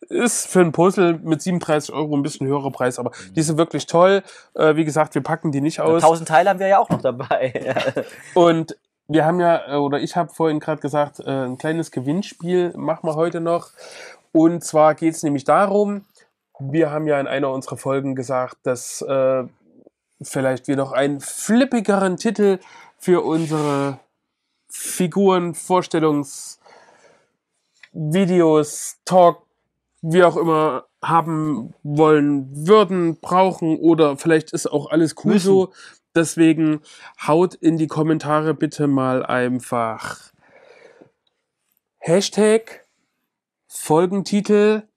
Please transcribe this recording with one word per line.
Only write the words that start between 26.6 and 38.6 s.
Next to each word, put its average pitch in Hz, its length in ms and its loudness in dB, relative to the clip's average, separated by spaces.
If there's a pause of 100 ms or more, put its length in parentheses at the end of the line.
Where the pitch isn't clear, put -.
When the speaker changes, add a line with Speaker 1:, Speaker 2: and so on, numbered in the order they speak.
Speaker 1:
Videos, 160 1120 0
Talk, 175 380 4 (580)
wie 165 240 4
auch 165 120 4
immer, 156 480 0 (200)
haben 156 800 -2
wollen, 147 640 2 (180)
würden, 180 540 2
brauchen 180 580 0
oder 156 380 4
vielleicht 156 360 0
ist - 180 -6
auch 143 200 -4
alles 160 240 0 (100)
cool 214 100 2
Speaker 2:
Müssen. 185 120 2
Speaker 1:
so. 190 260 2 (420)
Deswegen 160 640 2 (460)
haut 170 280 2
in 165 220 2
die 156 100 0
Kommentare 156 680 -2
bitte 147 320 -4